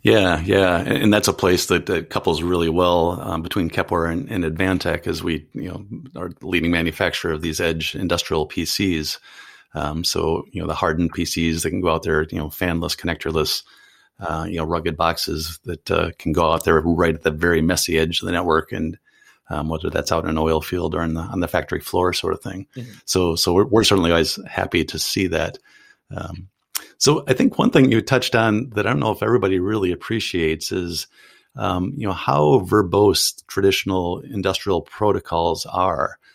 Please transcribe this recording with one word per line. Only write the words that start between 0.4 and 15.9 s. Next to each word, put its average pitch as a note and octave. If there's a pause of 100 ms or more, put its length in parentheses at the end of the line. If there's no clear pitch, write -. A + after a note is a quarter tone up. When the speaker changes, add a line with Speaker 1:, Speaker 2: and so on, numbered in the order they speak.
Speaker 1:
yeah. F#2
And, -
and G#2+
that's G#2+
a -
place F2+
that, F2
that E2+
couples E2
really F2
well, F2
um, E2
between E2+
Kepware E2+
and, E2+
and F#2+
Advantech, F2
as E2
we, E2
you -
know, G2+
are F2+
the -
leading E2+
manufacturer E2+
of D#2
these E2
edge D#2+
industrial E2
P D#2+
Cs. D#2+ (540)
Um, D2+
so, E2
you -
know, E2
the D#2+
hardened E2
P E2+
Cs E2
that E2
can F2+
go E2+
out E2
there, D#2+
you E2+
know, D2+
fanless, E2+
connectorless, D#2+ (560)
uh, D#2+
you F2
know, D#2+
rugged E2
boxes E2
that, -